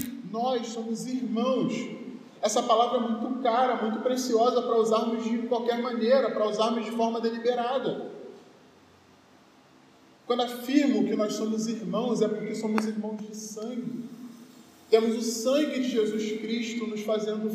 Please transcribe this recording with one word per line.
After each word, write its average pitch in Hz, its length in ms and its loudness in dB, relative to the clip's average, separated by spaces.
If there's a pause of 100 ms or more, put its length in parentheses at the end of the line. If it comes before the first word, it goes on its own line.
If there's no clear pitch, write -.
(300)
nós 233 380 0
somos 226 380 -6
irmãos. 240 680 0 (640)
Essa 226 220 2
palavra 240 360 4
é 226 100 0
muito 233 340 -2
cara, 233 400 2
muito 220 180 -2
preciosa 247 600 2
para 233 160 2
usarmos 220 460 2
de 233 140 0 (100)
qualquer 233 340 0
maneira, 240 480 4
para 214 180 0
usarmos 226 360 0
de 226 80 -6
forma 233 280 0
deliberada. 233 920 0 (2250)
Quando 247 140 2
afirmo 247 600 2
que 214 120 0
nós 214 160 0
somos 220 340 -2
irmãos, 214 560 -2
é 208 60 4
porque - 260 -4
somos 214 320 0
irmãos 214 300 -4 (100)
de 214 80 -12
sangue. 220 720 -8 (840)
Temos 226 260 6
o - 60 -2
sangue 254 580 0
de 247 100 0
Jesus 214 500 0
Cristo 220 460 -4
nos 208 140 -4
fazendo 214 540 -2